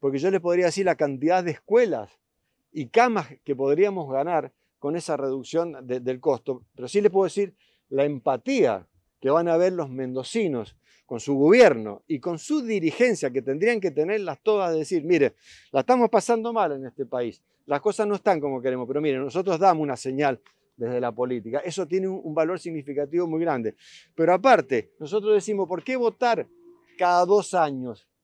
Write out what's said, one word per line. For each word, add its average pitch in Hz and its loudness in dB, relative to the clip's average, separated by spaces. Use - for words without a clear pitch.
porque 139 -2
yo 160 0
les 190 0
podría 175 2
decir 185 0
la 170 2
cantidad 156 0
de 170 -4
escuelas 165 0
y 131 -10
camas 220 2
que 143 -4
podríamos 151 0
ganar 143 -2
con 151 -4
esa 160 -4
reducción 139 -4
de, 123 -4
del 127 -4
costo, 127 -2
pero 123 -12
sí 202 0
les 202 4
puedo 190 2
decir 190 -4
la 135 2
empatía 139 0
que 135 0
van 170 2
a 165 2
ver 180 2
los 165 -6
mendocinos 131 -4
con 117 -10
su 139 -2
gobierno 139 6
y 156 -4
con 170 -6
su 302 -4
dirigencia, 202 0
que 127 -2
tendrían 165 0
que 185 -2
tenerlas 165 -2
todas, 202 0
de 160 0
decir, 156 -2
"Mire, 156 4
la 139 0
estamos 240 4
pasando 226 0
mal 196 0
en 135 -8
este 127 -8
país, 123 -6
las 143 -2
cosas 208 -2
no 208 -2
están 185 0
como 139 -4
queremos, 127 -2
pero 135 -4
mire, 143 0
nosotros 160 -2
damos 170 4
una 151 -4
señal 135 -2
desde 123 -4
la 120 -2
política". 120 -4
Eso 180 -6
tiene 190 -2
un, 190 -6
un 156 -8
valor 160 0
significativo 147 -4
muy 160 -4
grande. 131 -2
Pero 170 4
aparte, 185 2
nosotros 202 -2
decimos, 196 0
¿Por 170 -6
qué 262 -4
votar 233 0
cada 180 4
dos 190 2
años? 135 -2